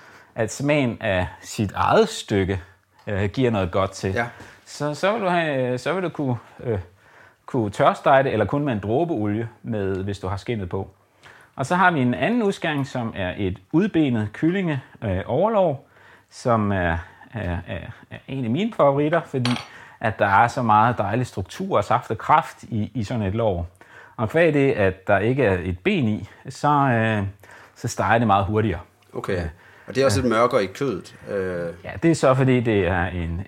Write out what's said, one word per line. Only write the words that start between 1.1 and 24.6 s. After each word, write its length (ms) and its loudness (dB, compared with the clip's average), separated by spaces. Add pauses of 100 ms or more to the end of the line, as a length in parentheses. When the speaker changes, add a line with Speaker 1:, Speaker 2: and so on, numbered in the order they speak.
Speaker 1:
sit 340 -4
eget 340 4
stykke, 520 -2 (460)
øh, 220 -2
giver 220 2
noget 200 0
godt 200 0
til, 220 -4
Speaker 2:
Ja. 120 -2 (400)
Speaker 1:
så, 280 -6
så 200 0
vil 80 -4
du 60 -2
have, 500 0
så 160 -4
vil 100 -2
du 60 -4
kunne, 260 -2 (280)
øh, 160 -2 (680)
kunne 240 -2
tørstege 540 4
det, 100 0
eller 120 2
kun 200 -2
med 80 -2
en 60 -2
dråbe 340 -2
olie, 360 -2 (140)
med, 400 -4
hvis 160 -6
du 80 -8
har 100 -4
skindet 320 -6
på. 200 -6 (680)
Og 100 -6
så 100 0
har 160 4
vi 100 0
en 120 2
anden 300 0
udskæring, 440 -2
som 280 -6
er 220 -4
et 200 -2 (140)
udbenet 640 2
kyllinge, 480 -2 (220)
øh, 220 -2
overlov, 640 0 (420)
som 420 0
er, 260 0 (360)
er, 240 -4 (100)
er, 120 -8 (320)
er 60 -16 (100)
en 160 -6
af 60 -2
mine 240 -2
favoritter, 520 2
fordi 240 -2 (500)
at 200 -2
der 60 4
er 220 6
så 140 -4
meget 360 4
dejlig 300 -2
struktur 500 -4
og 60 4
saft 280 0
og 60 -2
kraft 460 0
i, 300 -4
i 100 -4
sådan 200 -4
et 120 -2
lår. 320 0 (500)
Og 120 -2
qua 220 4
det, 200 4